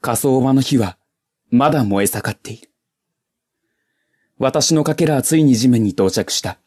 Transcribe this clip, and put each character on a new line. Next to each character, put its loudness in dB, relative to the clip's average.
火 -2
葬 0
場 2
の 4
火 0
は -4
ま 4
だ 0
燃 0
え 0
盛 -6
っ -12
て -16
い -18
る。 -20
私 0
の 2
か -2
け -2
ら 0
は -2
つ 0
い 4
に 4
地 2
面 2
に 0
到 0
着 -4
し -6
た。 -10